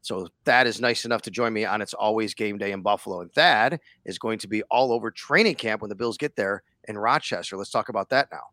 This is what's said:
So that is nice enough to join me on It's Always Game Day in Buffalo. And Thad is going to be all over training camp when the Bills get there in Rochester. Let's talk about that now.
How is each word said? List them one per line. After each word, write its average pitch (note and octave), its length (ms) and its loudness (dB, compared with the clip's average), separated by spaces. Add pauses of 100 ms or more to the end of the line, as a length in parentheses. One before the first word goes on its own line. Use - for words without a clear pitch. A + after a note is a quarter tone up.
So - 280 -6 (160)
that B2+ 220 6
is A2+ 140 -2
nice A#2+ 240 0
enough A#2 180 0
to - 80 -12
join A2+ 220 -2
me G#2+ 120 -2
on G#2 180 -2
It's - 120 -10
Always G#2+ 400 0
Game G#2 220 -4
Day G2+ 160 -2
in F#2+ 100 -6
Buffalo. G2 380 -2
And F2 120 -14
Thad C#3+ 480 4 (240)
is F#2 140 -10
going A2 200 -2
to G2+ 100 -12
be G#2 160 -2
all B2+ 280 2
over A2+ 180 -2
training F3+ 460 2
camp A2 260 -4
when A2 60 -10
the G2+ 60 -6
Bills A2 240 -4
get D3 180 -4
there G2 260 0 (260)
in G#2+ 100 -6
Rochester. G#2 580 0
Let's G2 140 -6
talk A2+ 180 -2
about G#2 220 -2
that C3+ 200 2
now. C#2 120 -12 (100)